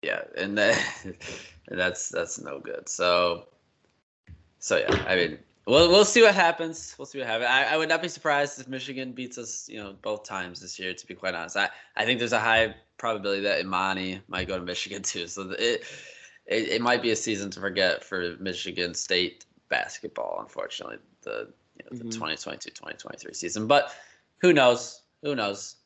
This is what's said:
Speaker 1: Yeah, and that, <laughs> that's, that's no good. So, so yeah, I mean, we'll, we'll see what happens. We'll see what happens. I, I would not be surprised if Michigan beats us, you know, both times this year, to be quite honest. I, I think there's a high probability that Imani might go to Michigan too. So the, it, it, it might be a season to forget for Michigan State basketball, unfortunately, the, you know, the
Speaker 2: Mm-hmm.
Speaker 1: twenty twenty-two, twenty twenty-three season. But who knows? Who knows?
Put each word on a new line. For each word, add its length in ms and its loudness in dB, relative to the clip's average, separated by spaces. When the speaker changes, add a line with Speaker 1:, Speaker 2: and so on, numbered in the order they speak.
Speaker 1:
Yeah, 200 -2
and 220 -2
that, 240 6
<laughs> 400 -16
that's, 400 -2
that's 320 -4
no 180 -10
good. 300 -10
So, 580 2
so 200 0
yeah, 280 2
I 80 2
mean, 240 2
we'll, 220 8
we'll 160 10
see 160 6
what 120 10
happens. 640 0
We'll 60 -12
see 140 -12
what 80 -6
happens. 240 0
I, 240 4
I 20 2
would 140 0
not 100 2
be 80 -4
surprised 500 0
if 100 -16
Michigan 440 -8
beats 240 -10
us, 320 -12
you 80 -12
know, 240 -12
both 240 -4
times 380 -10
this 160 -14
year, 160 -6
to 120 -20
be 60 -14
quite 220 -4
honest. 240 -6
I, 100 2
I 120 0
think 120 4
there's 140 0
a 80 4
high 340 4
probability 460 -2
that 180 2
Imani 680 -2
might 200 -4
go 100 -4
to 60 -6
Michigan 380 -8
too. 240 -6
So 180 -10
the, 300 -2
it, 100 -6
it, 220 0
it 120 0
might 220 2
be 80 2
a 60 2
season 340 -4
to 100 -12
forget 420 0
for 380 -4
Michigan 540 -6
State 500 -2
basketball, 720 -4
unfortunately, 560 -10
the, 320 -10
you 80 -20
know, 140 -14
the 60 -12
Speaker 2:
Mm-hmm. 140 -8
Speaker 1:
twenty 180 -4
twenty-two, 340 -12
twenty 260 -14
twenty-three 380 -16
season. 320 -6
But 280 4
who 160 8
knows? 480 4
Who 120 -2
knows? 520 -4